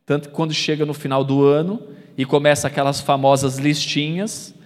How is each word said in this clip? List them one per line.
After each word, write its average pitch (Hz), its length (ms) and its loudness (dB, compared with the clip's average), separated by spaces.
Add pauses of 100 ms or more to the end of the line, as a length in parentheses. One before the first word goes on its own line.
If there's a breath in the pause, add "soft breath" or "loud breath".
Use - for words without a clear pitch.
Tanto 147 240 -2
que - 40 -20
quando 160 200 -2
chega 151 320 -2
no 151 80 -6
final 135 280 -2
do 135 220 2
ano 160 500 2 (220 loud breath)
e 135 80 -2
começa 143 420 2
aquelas 139 360 -2
famosas 135 560 2
listinhas, 151 960 -4 (120)